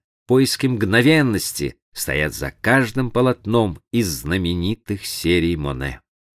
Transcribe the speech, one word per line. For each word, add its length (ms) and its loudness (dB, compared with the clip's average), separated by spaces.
поиски 400 2
мгновенности 1080 2
стоят 420 -4
за 160 -8
каждым 600 -2
полотном 680 0
из 160 0
знаменитых 960 -4
серий 500 0
Моне. 440 -6